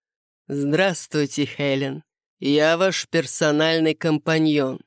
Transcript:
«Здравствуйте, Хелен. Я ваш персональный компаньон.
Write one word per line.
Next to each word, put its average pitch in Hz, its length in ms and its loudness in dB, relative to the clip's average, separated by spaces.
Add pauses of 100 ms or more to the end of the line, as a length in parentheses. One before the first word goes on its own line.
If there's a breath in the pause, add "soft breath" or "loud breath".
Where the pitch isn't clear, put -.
(480)
«Здравствуйте, 147 1000 -2
Хелен. 139 560 -4 (380)
Я 151 360 2
ваш 185 320 -2
персональный 160 840 0
компаньон. 151 920 0